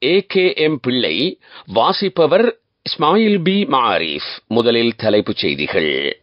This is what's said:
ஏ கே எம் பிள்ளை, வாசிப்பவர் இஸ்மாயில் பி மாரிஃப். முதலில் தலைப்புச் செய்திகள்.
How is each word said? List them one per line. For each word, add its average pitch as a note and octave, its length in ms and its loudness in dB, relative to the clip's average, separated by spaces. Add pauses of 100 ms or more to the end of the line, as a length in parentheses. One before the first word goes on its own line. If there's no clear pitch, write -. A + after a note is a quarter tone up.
ஏ D3+ 120 2 (120)
கே F#3 180 0 (100)
எம் D#3 240 0
பிள்ளை, A#2+ 360 -2 (580)
வாசிப்பவர் E3+ 720 2 (380)
இஸ்மாயில் G3+ 580 2
பி F#3 140 2 (140)
மாரிஃப். E2+ 600 -2 (160)
முதலில் A#2 480 2
தலைப்புச் G#2 480 0
செய்திகள். D2+ 500 -2 (300)